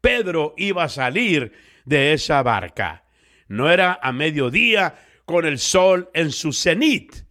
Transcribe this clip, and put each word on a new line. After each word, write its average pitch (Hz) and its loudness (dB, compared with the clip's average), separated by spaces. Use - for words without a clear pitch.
Pedro 180 0
iba 180 -2
a 143 -2
salir 143 -2
de 143 2
esa 143 0
barca. 95 -4
No 123 0
era 180 2
a 131 -2
mediodía 156 0
con 165 0
el 143 -2
sol 185 2
en 156 0
su 147 -6
cenit 226 0